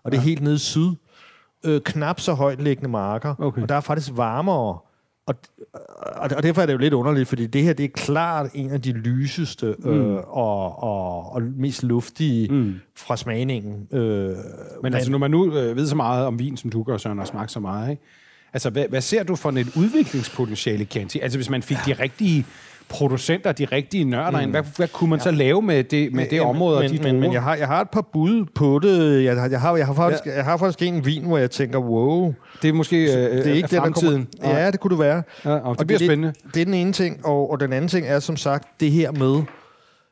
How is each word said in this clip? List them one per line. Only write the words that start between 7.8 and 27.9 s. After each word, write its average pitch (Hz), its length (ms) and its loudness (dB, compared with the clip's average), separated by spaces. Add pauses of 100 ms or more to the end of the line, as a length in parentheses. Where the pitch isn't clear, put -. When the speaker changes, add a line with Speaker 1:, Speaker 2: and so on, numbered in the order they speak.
Speaker 1:
er 139 40 -2
klart 151 680 -2
en 135 160 -6
af 139 120 -2
de 127 100 -2
lyseste, 127 720 -2 (180)
øh, 147 100 0 (120)
Speaker 2:
Mm. 101 100 0
Speaker 1:
og, 101 680 -4
og, 95 500 -6
og 123 100 -4 (140)
mest 131 260 -4
luftige 120 720 0
Speaker 2:
Mm. 117 220 0 (220)
Speaker 1:
fra - 200 -6
smagningen. 110 720 -6 (100)
Øh, 101 380 -2 (460)
Speaker 2:
Men 127 120 -2
altså, 127 160 0
Speaker 1:
men - 20 2
Speaker 2:
når 139 60 2
man 139 120 2
nu, 170 260 4
øh, 120 200 0
ved 147 100 0
så 139 100 0
meget 127 300 2
om 120 120 -4
vin, 131 180 -4
som 117 140 -8
du 110 120 -2
gør, 117 140 -2
Søren, 104 220 -6
og 98 80 -6
smagt 107 240 -8
så 117 100 -8
meget, 104 300 -4
ikke? 147 120 -8 (500)
Altså, 123 180 -2
hvad, 135 180 -2
hvad 131 120 -2
ser 208 220 0
du 180 140 -2
for 151 140 -4
et 127 260 -2
udviklingspotentiale 127 1080 0
i 101 40 -4
Chianti? 107 340 -6
Altså, 135 180 -4
hvis 127 120 -4
man 127 120 -2
fik - 140 -2 (100)
de 135 60 0
rigtige 135 540 0 (420)
producenter, 151 640 0
de 143 120 -2
rigtige 143 400 -2
nørder 143 340 0
ind, 143 80 0
Speaker 1:
Mm. - 40 -2
Speaker 2:
hvad, 151 120 0 (140)
hvad 170 120 0
kunne 165 220 0
man 160 100 2
så 180 100 2
Speaker 1:
Ja. 160 60 2
Speaker 2:
lave 147 260 4
med 156 220 2
det, 147 280 0
med 127 120 0
det - 80 -4
Speaker 1:
Jamen, 156 160 2
Speaker 2:
område 160 280 2
og 135 60 2
Speaker 1:
men, 135 100 2
Speaker 2:
de 156 100 -2
Speaker 1:
men, 135 120 2
men 127 80 4
Speaker 2:
druer? 160 100 2
Speaker 1:
jeg 123 100 0
har, 143 140 2
jeg 147 100 -2
har 151 140 2
et 202 100 -4